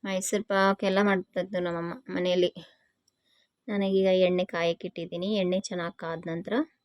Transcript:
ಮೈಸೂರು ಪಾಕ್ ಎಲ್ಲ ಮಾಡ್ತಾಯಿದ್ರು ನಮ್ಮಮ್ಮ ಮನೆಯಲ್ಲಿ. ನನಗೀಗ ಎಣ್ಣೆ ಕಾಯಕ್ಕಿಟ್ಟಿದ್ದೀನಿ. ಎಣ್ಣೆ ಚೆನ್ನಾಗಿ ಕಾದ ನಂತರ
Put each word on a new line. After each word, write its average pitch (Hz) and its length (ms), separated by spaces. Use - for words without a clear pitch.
ಮೈಸೂರು 196 460
ಪಾಕ್ 196 400
ಎಲ್ಲ 190 100
ಮಾಡ್ತಾಯಿದ್ರು 185 580
ನಮ್ಮಮ್ಮ 170 260
ಮನೆಯಲ್ಲಿ. 180 360
ನನಗೀಗ 196 420
ಎಣ್ಣೆ 180 200
ಕಾಯಕ್ಕಿಟ್ಟಿದ್ದೀನಿ. 170 760
ಎಣ್ಣೆ 180 260
ಚೆನ್ನಾಗಿ 170 360
ಕಾದ 165 280
ನಂತರ 170 220